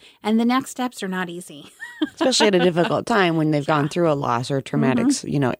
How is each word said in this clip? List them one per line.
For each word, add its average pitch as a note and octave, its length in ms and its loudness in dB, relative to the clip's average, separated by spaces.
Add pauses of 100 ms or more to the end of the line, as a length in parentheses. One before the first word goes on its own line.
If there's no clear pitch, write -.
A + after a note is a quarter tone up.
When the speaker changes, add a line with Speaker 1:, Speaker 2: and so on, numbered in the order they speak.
(240)
Speaker 1:
And A3 160 2
the A#3 60 2
next B3+ 260 0
steps B3 320 -8
are F#3+ 40 -8
not F#3 220 -6
easy. E3+ 420 -16 (200)
<laughs> - 100 -8 (140)
Speaker 2:
Especially B3+ 320 2
at G3 80 4
a F3+ 40 6
difficult E3+ 460 2
time F#3 320 2
when D#3 140 2
they've D3 140 0
gone D3+ 180 2
Speaker 1:
Yeah. D3+ 60 -2
Speaker 2:
through E3+ 220 0
a - 20 4
loss B2+ 360 -2
or C#3+ 80 -2
a C3 60 -2
traumatic, A#3 420 0
Speaker 1:
Mm-hmm. C4+ 220 0
Speaker 2:
you D3 120 0
know, - 200 0